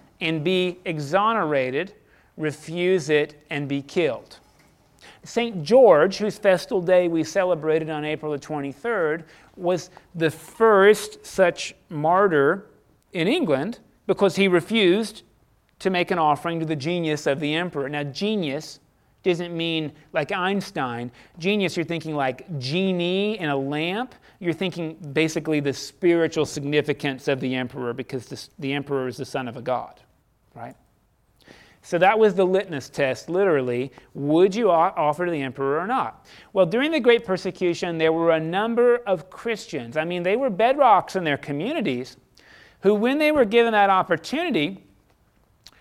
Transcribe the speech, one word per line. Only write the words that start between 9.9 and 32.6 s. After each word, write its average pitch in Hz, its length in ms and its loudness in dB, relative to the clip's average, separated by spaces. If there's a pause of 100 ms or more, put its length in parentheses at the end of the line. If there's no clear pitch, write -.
the 160 160 0
first 208 920 4
such - 500 -2 (140)
martyr 170 760 2 (460)
in 170 140 0
England 208 520 0 (280)
because 190 280 2
he 196 120 4
refused 196 760 2 (560)
to 190 100 -2
make 180 220 0
an 180 80 -2
offering 160 400 0
to 156 60 -4
the 156 100 -2
genius 156 500 -2
of 143 140 0
the 147 140 -2
emperor. 156 360 -4
Now, 147 140 -6
genius 156 760 -6 (440)
doesn't 175 320 -2
mean 160 360 -2 (220)
like 156 180 -2
Einstein. 170 800 -4 (260)
Genius, 190 380 -2
you're 165 100 -4
thinking 160 300 -6
like 135 440 -4
genie 185 800 -2
in 160 100 -4
a 139 80 0
lamp. 160 580 -6 (240)
You're 170 140 -4
thinking 165 420 -6 (180)
basically 156 460 0
the 143 140 -2
spiritual 165 720 0
significance 143 840 -4
of 139 120 0
the 131 160 -2
emperor 127 380 -6
because 127 340 -10
the, - 200 -14 (120)
the 139 140 -4
emperor 139 340 -4
is 120 100 -8
the 135 80 -8
son 131 220 -8
of 123 100 -12
a 117 40 -14
god, 120 380 -6 (560)
right? 117 200 -16 (1040)
So - 160 -4
that 196 200 4
was 208 180 4
the 190 100 4
litmus 185 440 -2